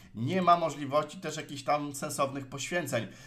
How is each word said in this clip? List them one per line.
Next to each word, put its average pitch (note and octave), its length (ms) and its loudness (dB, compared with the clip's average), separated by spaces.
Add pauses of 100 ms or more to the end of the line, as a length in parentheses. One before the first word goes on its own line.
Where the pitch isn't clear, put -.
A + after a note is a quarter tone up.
(140)
Nie D3 280 0
ma F3 140 8
możliwości D3+ 600 0
też D#3 180 -6
jakichś D3 260 -8
tam D3 320 0
sensownych C#3 520 -2
poświęceń. C3 600 -4 (180)